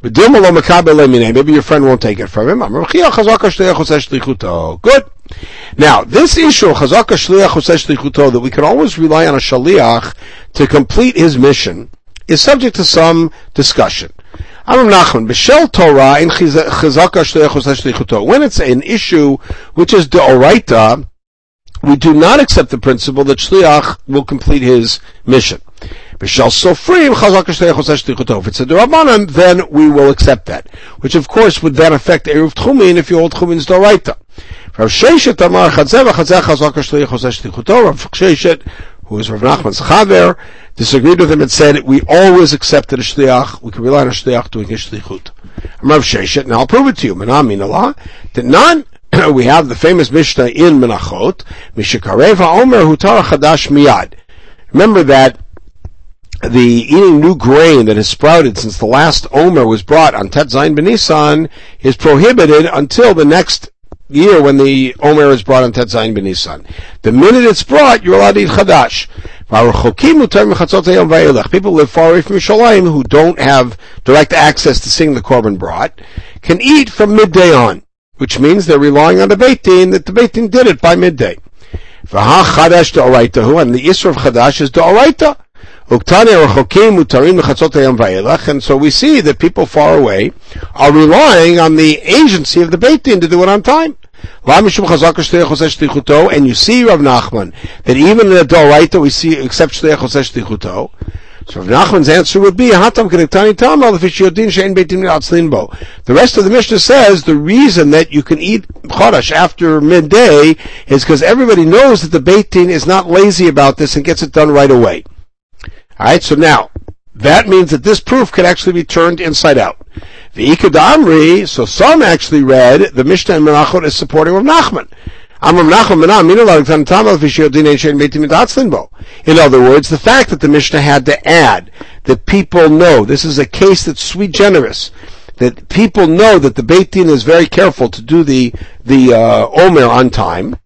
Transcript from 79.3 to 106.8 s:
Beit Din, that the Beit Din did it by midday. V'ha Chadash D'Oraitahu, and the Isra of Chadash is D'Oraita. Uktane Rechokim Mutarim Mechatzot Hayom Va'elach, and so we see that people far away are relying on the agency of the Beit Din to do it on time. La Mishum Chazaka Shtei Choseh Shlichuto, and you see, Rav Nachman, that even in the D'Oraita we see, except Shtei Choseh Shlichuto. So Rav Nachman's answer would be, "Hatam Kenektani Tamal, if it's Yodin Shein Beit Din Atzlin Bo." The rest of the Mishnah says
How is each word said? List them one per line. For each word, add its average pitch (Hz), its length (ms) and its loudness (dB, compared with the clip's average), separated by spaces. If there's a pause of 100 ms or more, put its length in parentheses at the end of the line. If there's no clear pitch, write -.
Beit 254 260 0
Din, 185 280 2
that 185 160 -4
the 185 60 -10
Beit 233 200 0
Din 226 160 -4
did 247 180 2
it 170 140 0
by 170 160 2
midday. 131 400 -2 (720)
V'ha 123 340 2
Chadash 165 500 2
D'Oraitahu, 127 720 2
and 120 100 -2
the 127 140 -4
Isra 185 240 0
of 135 60 -4
Chadash 127 440 0
is 139 100 -4
D'Oraita. 247 640 2 (520)
Uktane 180 580 2
Rechokim 185 500 2
Mutarim 156 420 2
Mechatzot 151 320 -2
Hayom 135 280 0
Va'elach, 104 500 -2
and 143 140 -4
so 139 160 -2
we 147 100 0
see 277 320 0
that 151 180 -2
people 165 280 -2
far 151 320 0
away 107 340 -2 (420)
are 143 160 2
relying 170 680 4
on 165 180 2
the 156 220 2
agency 185 640 0
of 165 80 -2
the 170 80 -2
Beit 269 240 2
Din 214 180 0
to 170 80 -2
do 175 140 0
it 190 80 0
on 202 120 0
time. 311 360 -2 (480)
La 156 140 4
Mishum 202 260 -2
Chazaka 165 300 0
Shtei 175 280 -2
Choseh 160 320 -4
Shlichuto, 147 560 0
and 147 140 2
you 120 80 -2
see, 240 300 0
Rav 185 160 2
Nachman, 123 520 -2 (320)
that 123 140 0
even 202 300 4
in 190 40 2
the 175 120 4
D'Oraita 156 580 2
we 143 80 0
see, 160 280 -4
except 135 360 -4
Shtei 151 200 -2
Choseh 131 280 -6 (100)
Shlichuto. 104 580 -10 (600)
So - 100 -14
Rav 127 300 0
Nachman's 165 180 0
answer 175 320 0
would 196 160 2
be, 240 140 0
"Hatam 208 400 0
Kenektani 185 420 0
Tamal, 247 420 0
if 170 100 -4
it's 180 120 -4
Yodin 190 300 0
Shein 190 280 -4
Beit 180 140 -6
Din 180 120 -6
Atzlin 170 500 -2
Bo." 113 200 -6 (360)
The 120 80 -2
rest 226 240 2
of 196 60 0
the 190 60 0
Mishnah 220 280 0
says 202 460 2